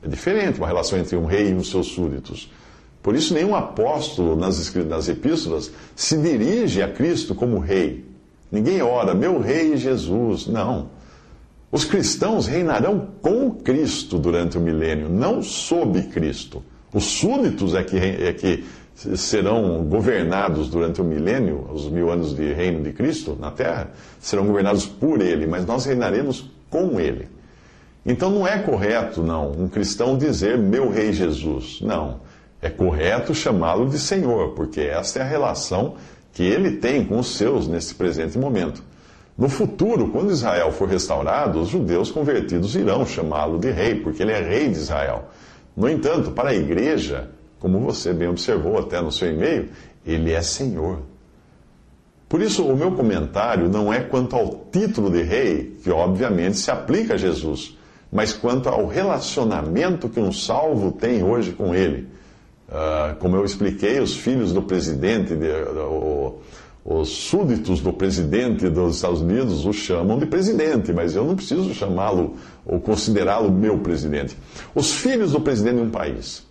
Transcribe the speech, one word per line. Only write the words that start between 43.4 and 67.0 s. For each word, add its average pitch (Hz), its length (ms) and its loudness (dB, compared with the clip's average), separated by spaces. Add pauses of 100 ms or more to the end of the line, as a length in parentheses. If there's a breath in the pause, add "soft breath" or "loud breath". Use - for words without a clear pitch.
de 117 120 0
rei, 104 240 2
porque 78 300 -2
ele 107 80 2
é 107 80 0
rei 104 280 0
de 95 80 0
Israel. 71 500 -4 (500 loud breath)
No 104 120 2
entanto, 147 440 0
para 135 180 0
a 127 40 2
igreja, 85 760 0 (300)
como 95 180 2
você 110 340 -2
bem 85 160 0
observou 87 500 0
até - 220 -2
no 80 120 -2
seu 90 180 -2
e-mail, 95 380 0 (360 loud breath)
ele 82 280 0
é 82 100 0
Senhor. 87 560 -4 (1300 soft breath)
Por 165 140 2
isso, 196 220 2
o 135 120 4
meu 165 160 2
comentário 98 760 2
não 104 240 2
é 120 80 2
quanto 127 340 0
ao 101 380 -2
título 170 380 2
de 85 120 4
rei, 101 600 0
que - 80 -2
obviamente 92 680 2
se - 160 -2
aplica 127 420 0
a - 20 0
Jesus, 78 600 -2 (340 loud breath)
mas 104 220 0
quanto 127 360 0
ao 113 180 2
relacionamento 127 1200 0
que 113 100 -4
um 113 140 2
salvo 123 580 0
tem 113 320 0
hoje 101 300 2
com 92 200 -2
ele. 85 360 0 (640 loud breath)
Ah, 78 480 -2
como 90 160 2
eu 98 100 4
expliquei, 101 540 0
os 120 160 0
filhos 117 380 0
do 92 100 2
presidente, 90 720 0
de, 80 140 0
o, 76 880 -2 (460 loud breath)
os 78 240 0